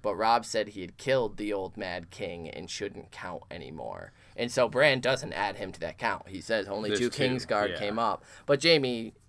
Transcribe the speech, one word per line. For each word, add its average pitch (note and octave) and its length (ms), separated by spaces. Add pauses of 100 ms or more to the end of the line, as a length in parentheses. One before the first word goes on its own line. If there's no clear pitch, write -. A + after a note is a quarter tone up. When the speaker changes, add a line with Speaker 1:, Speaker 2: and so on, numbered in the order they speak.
Speaker 1:
But G#2 140
Robb A2+ 280
said G#2+ 260
he G2+ 100
had F2+ 160
killed A#2+ 400
the G#2 160
old F#2+ 240
Mad F2+ 340
King E2+ 400
and E2+ 180
shouldn't - 440
count F2 380
anymore." B1 640 (220)
And A#2+ 160
so A#2+ 180
Bran C3 320
doesn't B2 340
add G2 220
him F#2+ 160
to - 80
that E2 180
count. G#2 300
He F#2 120
says G#2 280
only G#2 200
Speaker 2:
There's G#2 120
Speaker 1:
two A#2+ 100
Speaker 2:
two, C#3 120
Speaker 1:
Kingsguard A2 500
Speaker 2:
yeah. F2 60
Speaker 1:
came G#2 200
up. A2 260 (220)
But C#3+ 160
Jaime C3 500 (160)